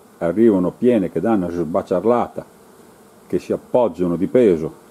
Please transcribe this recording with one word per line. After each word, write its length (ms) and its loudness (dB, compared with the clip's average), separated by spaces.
arrivano 520 2
piene 400 0
che 80 -4
danno 300 -2
sbaciarlata, 960 -2
che 120 -4
si 120 -10
appoggiano 640 -2
di 120 -4
peso, 460 2